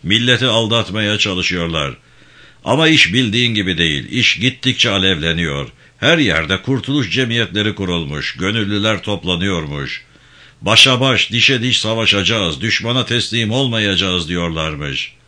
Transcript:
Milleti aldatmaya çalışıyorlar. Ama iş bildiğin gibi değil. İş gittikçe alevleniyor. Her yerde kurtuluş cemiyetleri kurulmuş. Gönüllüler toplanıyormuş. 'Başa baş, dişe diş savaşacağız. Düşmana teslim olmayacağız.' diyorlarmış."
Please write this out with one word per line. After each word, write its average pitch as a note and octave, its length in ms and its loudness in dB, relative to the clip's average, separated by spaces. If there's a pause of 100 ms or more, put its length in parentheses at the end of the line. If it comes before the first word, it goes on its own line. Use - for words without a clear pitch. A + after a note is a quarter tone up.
Milleti A#2+ 440 2
aldatmaya G#2+ 720 0
çalışıyorlar. E2+ 800 -2 (680)
Ama D#3 240 2
iş B2+ 240 4
bildiğin A#2+ 420 2
gibi F#2 240 0
değil. D#2 320 0
İş - 280 0
gittikçe B2 520 0
alevleniyor. E2 800 0 (300)
Her D#3 200 2
yerde F#2 440 0
kurtuluş B2+ 480 -2
cemiyetleri G#2+ 640 0
kurulmuş. E2+ 640 -4
Gönüllüler G#2 680 -2
toplanıyormuş. E2+ 1000 -4 (580)
'Başa B2 380 4
baş, B2+ 300 2
dişe A#2 320 2
diş B2 160 0
savaşacağız. G2+ 840 0
Düşmana A#2 460 -2
teslim A#2 440 -2
olmayacağız.' G2+ 760 0
diyorlarmış." D#2 840 -4 (160)